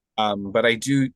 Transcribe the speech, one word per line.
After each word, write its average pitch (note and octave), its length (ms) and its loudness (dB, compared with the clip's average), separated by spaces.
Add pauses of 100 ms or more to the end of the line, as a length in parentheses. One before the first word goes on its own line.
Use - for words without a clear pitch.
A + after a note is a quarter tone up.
(180)
Um, G2+ 340 -2
but A2+ 140 2
I A#2 80 2
do C3 420 0